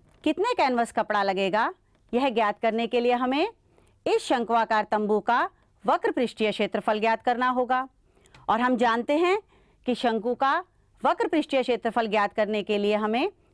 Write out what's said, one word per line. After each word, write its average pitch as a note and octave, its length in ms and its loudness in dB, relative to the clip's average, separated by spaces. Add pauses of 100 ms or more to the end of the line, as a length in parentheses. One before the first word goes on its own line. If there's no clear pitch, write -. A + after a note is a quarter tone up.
(240)
कितने G4+ 300 0
कैनवस B3+ 380 0
कपड़ा G#3+ 320 -2
लगेगा, G3 500 0 (400)
यह C4 160 0
ज्ञात G#3 300 0
करने A3+ 280 0
के A#3+ 120 -2
लिए A#3+ 160 2
हमें C4 320 0 (580)
इस G#4+ 180 2
शंक्वाकार A3+ 680 0
तंबू G#3+ 300 2
का B3 220 2 (420)
वक्र F4 260 2
पृष्ठीय A3+ 400 -2
क्षेत्रफल G#3+ 480 -2
ज्ञात A3+ 240 0
करना B3 260 0
होगा। B3+ 380 -2 (640)
और A3+ 120 2
हम B3+ 160 2
जानते A#3+ 400 2
हैं F4+ 200 2 (480)
कि B3 100 0
शंकु A3+ 400 -2
का C4+ 220 0 (460)
वक्र F4 240 0
पृष्ठीय D4 340 0
क्षेत्रफल A3+ 460 -2
ज्ञात G3+ 260 0
करने G#3+ 300 -2
के G#3 140 -2
लिए G#3 200 0
हमें A3+ 340 -2 (220)